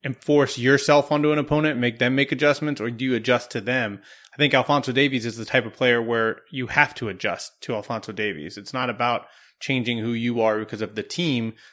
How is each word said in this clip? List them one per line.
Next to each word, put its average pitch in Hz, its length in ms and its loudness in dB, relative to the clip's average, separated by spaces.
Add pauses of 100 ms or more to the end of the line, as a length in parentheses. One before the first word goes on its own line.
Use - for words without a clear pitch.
and 131 120 -6
force 147 420 2
yourself 139 540 4
onto 151 220 2
an 151 60 2
opponent 151 340 0
and 123 80 -2
make 120 180 0
them 127 160 2
make 135 160 2
adjustments, 143 480 0
or 113 120 -4
do 117 120 -8
you 131 120 0
adjust 120 360 0
to 120 80 -4
them? 107 420 -4 (320)
I - 40 -18
think 147 160 2
Alphonso 135 400 2
Davies 131 320 2
is 113 100 -6
the 113 100 -8
type 120 200 0
of 107 80 -10
player 120 280 2
where 113 400 -2 (100)
you 127 160 -6
have 147 280 2
to 113 140 -6
adjust - 540 -8
to 120 120 -4
Alphonso 110 380 -6
Davies. 92 440 -6
It's 101 160 -16
not 127 160 -2
about 120 360 -2 (340)
changing 123 380 -2
who 113 160 -2
you 117 280 -2
are 110 180 2
because 107 220 -8
of 104 140 -6
the 208 80 -4
team. 123 500 -2 (200)